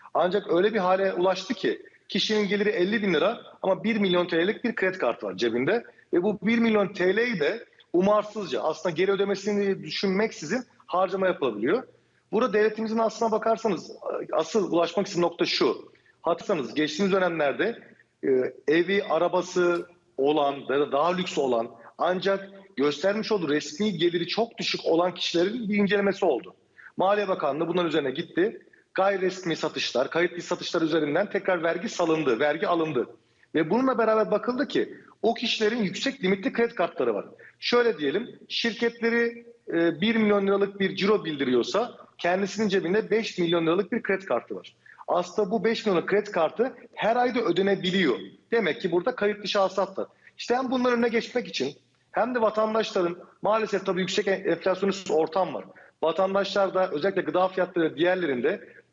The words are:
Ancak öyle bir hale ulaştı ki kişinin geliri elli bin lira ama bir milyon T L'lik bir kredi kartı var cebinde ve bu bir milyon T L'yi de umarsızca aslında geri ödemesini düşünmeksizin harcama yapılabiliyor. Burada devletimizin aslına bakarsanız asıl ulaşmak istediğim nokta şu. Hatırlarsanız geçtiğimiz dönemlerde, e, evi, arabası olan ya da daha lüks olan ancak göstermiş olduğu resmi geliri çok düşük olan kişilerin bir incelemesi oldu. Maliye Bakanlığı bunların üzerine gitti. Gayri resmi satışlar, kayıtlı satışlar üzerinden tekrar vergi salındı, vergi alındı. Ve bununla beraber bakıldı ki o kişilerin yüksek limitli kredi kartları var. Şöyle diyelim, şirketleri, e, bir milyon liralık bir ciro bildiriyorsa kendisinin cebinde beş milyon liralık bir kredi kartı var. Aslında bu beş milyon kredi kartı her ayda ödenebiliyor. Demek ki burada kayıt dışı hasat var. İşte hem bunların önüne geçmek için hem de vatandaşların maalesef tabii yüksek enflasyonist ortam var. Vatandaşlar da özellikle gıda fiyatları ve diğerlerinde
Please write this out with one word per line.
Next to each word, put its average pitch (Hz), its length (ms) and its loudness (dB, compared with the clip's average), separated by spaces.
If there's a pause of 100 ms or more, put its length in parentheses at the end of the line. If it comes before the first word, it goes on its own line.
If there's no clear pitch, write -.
(140)
Ancak 180 380 0
öyle 190 220 4
bir 220 60 0
hale 190 340 2
ulaştı 185 400 0
ki - 280 -2 (280)
kişinin 208 380 0
geliri 202 220 0
elli 202 320 0
bin 196 120 2
lira 185 240 2 (240)
ama 185 220 0
bir 220 140 0
milyon 180 300 2
T 175 200 2
L'lik 220 160 -4
bir 226 120 -2
kredi 190 220 0
kartı 117 280 -2
var 92 120 -6
cebinde 127 460 0 (300)
ve 175 100 2
bu 202 180 0
bir 233 180 2
milyon 214 340 2
T 185 220 2
L'yi 226 240 0
de 175 260 -2 (280)
umarsızca 196 680 2
aslında 156 340 -2
geri 190 160 2
ödemesini 196 720 0
düşünmeksizin 202 800 -2 (240)
harcama 190 400 0
yapılabiliyor. 135 560 0 (480)
Burada 220 220 0
devletimizin 220 440 0
aslına 226 340 0
bakarsanız 214 600 0 (400)
asıl 170 400 0
ulaşmak 170 360 0
istediğim 170 220 0
nokta 170 160 -2
şu. - 460 0 (300)
Hatırlarsanız 165 520 -2
geçtiğimiz 151 400 0
dönemlerde, 170 640 0 (440)
e, 147 60 0 (380)
evi, 175 360 2
arabası 175 840 0 (300)
olan 143 380 2 (140)
ya 135 100 2
da 135 120 0
daha 160 240 2
lüks 180 220 -4
olan 123 320 0 (280)
ancak 185 520 -2 (260)
göstermiş 180 560 0
olduğu 175 180 0
resmi 160 480 -2
geliri 170 300 0
çok 226 300 -2
düşük - 280 -4
olan 175 280 2
kişilerin 196 560 0
bir 208 60 0
incelemesi 202 500 2
oldu. 113 300 0 (420)
Maliye 202 300 2
Bakanlığı 165 400 -2
bunların 175 200 0
üzerine 147 240 0
gitti. 170 500 -2 (320)
Gayri 190 280 2
resmi 175 340 -2
satışlar, 135 540 -2
kayıtlı 175 320 0
satışlar 175 400 -2
üzerinden 160 480 0
tekrar 185 340 0
vergi 180 260 -2
salındı, 160 500 0
vergi 151 280 0
alındı. 156 400 0 (480)
Ve 156 140 2
bununla 247 280 2
beraber 220 340 2
bakıldı 247 360 -2
ki - 300 -2 (240)
o 226 120 2
kişilerin 226 500 0
yüksek 185 400 -4
limitli 196 300 0
kredi 233 220 0
kartları 139 380 -2
var. 95 120 -4 (340)
Şöyle 233 380 2
diyelim, 151 500 -4
şirketleri, 233 1000 -2 (280)
e, 165 280 2
bir 220 140 2
milyon 208 320 4
liralık 196 320 0
bir 190 160 0
ciro 196 300 2
bildiriyorsa 139 640 0 (260)
kendisinin 196 500 0
cebinde 185 440 0
beş 214 260 -2
milyon 170 280 2
liralık 180 260 2
bir 240 120 -2
kredi 190 220 -2
kartı 113 300 -2
var. - 200 -14 (320)
Aslında 180 440 0
bu 214 120 -2
beş 220 220 0
milyon 175 200 2
kredi 208 260 0
kartı 202 420 0 (220)
her 214 200 0
ayda 247 240 0
ödenebiliyor. 180 800 2 (340)
Demek 185 300 0
ki 180 100 -2
burada 175 240 0
kayıt 208 280 -2
dışı 202 160 0
hasat 190 380 0
var. 110 100 -6 (300)
İşte - 180 -2
hem 262 160 -2
bunların 247 260 2
önüne 240 120 2
geçmek 226 380 -2
için 143 260 -4 (380)
hem 240 240 -2
de 233 60 0
vatandaşların 214 760 0 (240)
maalesef 202 440 0
tabii 185 160 0
yüksek 190 260 0
enflasyonist 185 840 0
ortam 160 420 0
var. 101 120 -8 (380)
Vatandaşlar 190 720 0
da 185 180 0
özellikle 185 300 0
gıda 170 260 2
fiyatları 180 380 0
ve 135 100 -2
diğerlerinde 165 720 0 (260)